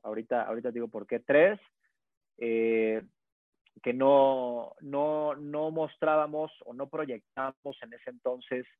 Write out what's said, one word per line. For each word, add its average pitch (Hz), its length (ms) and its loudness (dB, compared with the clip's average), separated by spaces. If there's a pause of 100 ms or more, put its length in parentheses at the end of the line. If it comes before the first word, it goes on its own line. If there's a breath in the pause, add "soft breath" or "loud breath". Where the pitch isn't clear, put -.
ahorita, 113 380 -4
ahorita 113 300 -6
digo 117 180 -6
por 104 180 -10
qué 117 140 -4
tres, 170 360 6 (800)
eh, 113 640 0 (800)
que 120 120 -2
no, 131 880 4
no, 151 540 -2
no 147 360 -6
mostrábamos 156 800 0 (140)
o 120 80 -16
no 139 160 -10
proyectábamos 135 920 -8
en 117 120 -18
ese 120 160 -16
entonces 127 560 -6 (140)